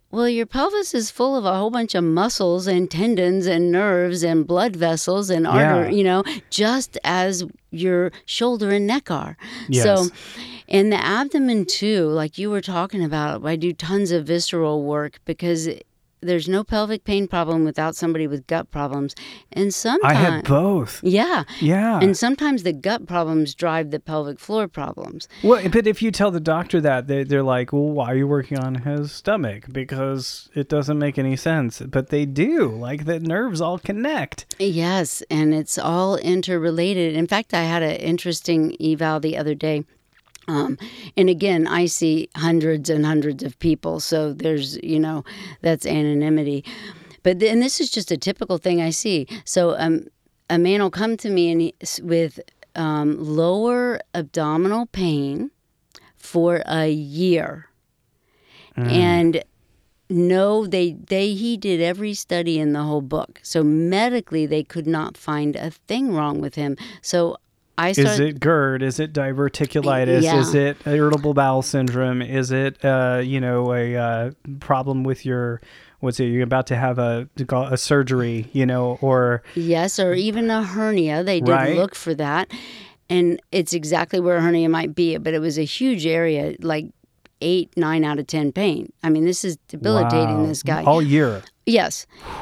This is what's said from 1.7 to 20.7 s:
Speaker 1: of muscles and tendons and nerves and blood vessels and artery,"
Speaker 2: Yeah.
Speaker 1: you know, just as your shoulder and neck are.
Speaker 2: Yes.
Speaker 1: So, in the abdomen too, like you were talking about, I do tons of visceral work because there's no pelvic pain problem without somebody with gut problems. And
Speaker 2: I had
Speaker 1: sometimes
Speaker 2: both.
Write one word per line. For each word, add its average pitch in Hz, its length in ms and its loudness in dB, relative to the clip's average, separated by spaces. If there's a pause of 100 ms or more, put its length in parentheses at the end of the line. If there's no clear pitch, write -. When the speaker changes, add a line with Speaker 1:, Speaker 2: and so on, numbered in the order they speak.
Speaker 1:
of 175 100 0
muscles 180 600 2
and 180 240 2
tendons 185 560 2
and 175 260 2
nerves 180 520 2
and 165 240 2
blood 185 280 0
vessels 175 540 0
and 165 160 2
artery," 156 460 4
Speaker 2:
Yeah. 208 60 2
Speaker 1:
you 196 60 4
know, 190 200 4 (260)
just 233 540 0
as 185 400 0 (260)
your 175 420 0 (140)
shoulder 226 460 -2
and 202 160 2
neck 247 240 -2
are. 156 260 -6 (300)
Speaker 2:
Yes. 127 160 4
Speaker 1:
So, 190 240 6 (600)
in 214 220 4
the 202 160 2
abdomen 240 600 2
too, 196 420 2
like 156 320 -2
you 208 100 -4
were 202 120 -2
talking 185 420 -4
about, 147 420 -2
I 165 100 0
do 170 160 -2
tons 185 400 -2
of 160 140 0
visceral 160 580 0
work 147 420 -4
because 165 440 -2 (520)
there's 175 280 -2
no 196 140 0
pelvic 214 420 -4
pain 202 220 0
problem 160 360 0
without 156 320 -2
somebody 160 320 -2
with 139 200 -8
gut 165 240 -4
problems. 143 440 -4 (380)
And 202 140 0 (360)
Speaker 2:
I 151 100 6
had 160 320 4
Speaker 1:
sometimes - 40 -2
Speaker 2:
both. 156 540 2